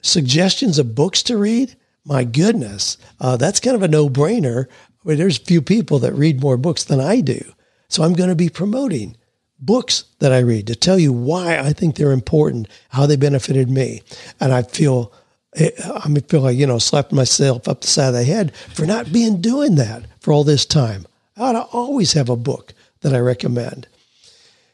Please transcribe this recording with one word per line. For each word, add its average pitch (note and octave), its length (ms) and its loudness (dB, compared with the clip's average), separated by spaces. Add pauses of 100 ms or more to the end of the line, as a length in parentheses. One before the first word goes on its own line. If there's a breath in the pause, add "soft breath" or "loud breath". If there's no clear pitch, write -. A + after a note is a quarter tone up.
Suggestions E3 760 0
of A#2 160 0
books D3 280 0
to A#3+ 140 -4
read? A3+ 380 0 (300)
My C3+ 200 -2
goodness, B2 720 -2 (220 soft breath)
uh, B2+ 160 0
that's D3+ 240 0
kind B3+ 140 0
of G#3+ 80 0
a F#3 60 2
no-brainer. D3 800 0
I - 420 -20
mean, D3+ 100 0
there's E3+ 200 0
few E3+ 240 2
people F3 380 0
that C3 140 -2
read C#3 280 2
more C3+ 160 0
books D#3+ 260 -2
than C#3 160 0
I F#3+ 200 2
do. C#3 200 -2 (480)
So - 140 -2
I'm E3 100 4
gonna F3+ 220 2
be E3+ 160 2
promoting F#3+ 640 -4 (420)
books E3 460 -2 (140)
that C#3 140 2
I C3 60 4
read A2+ 280 0
to A#2 80 -4
tell F#3 240 2
you D3+ 140 4
why D#3+ 460 -2
I C#3 140 0
think D#3 220 0
they're D3 180 2
important, C3 560 0 (220 soft breath)
how C#3 160 2
they D3 100 4
benefited C3+ 540 0
me. B2 320 -2 (360 loud breath)
And C3 140 2
I B2+ 100 2
feel, B2+ 500 0 (420 soft breath)
I D#3 720 -2
feel D#3 120 2
like, B2+ 180 2
you C#3+ 80 2
know, B2 120 0
slapping - 380 0
myself C3 500 0
up C#3 140 -4
the - 60 -8
side C#3 220 0
of B2 60 0
the A#2+ 100 0
head E3+ 300 -2 (200 loud breath)
for D#3 100 -4
not G#3 280 -4
being A3 280 2
doing A#3+ 360 0
that G#2+ 280 -2 (160)
for - 120 0
all D3 120 4
this C#3+ 220 2
time. G#2+ 400 -2 (300)
I G#3 80 -8
ought C4 80 0
to A3+ 100 -2
always A#3+ 500 -2
have C3+ 160 0
a B2 80 0
book - 380 -8 (260 soft breath)
that C#3 140 0
I B2+ 60 2
recommend. A#2+ 640 -4 (880 soft breath)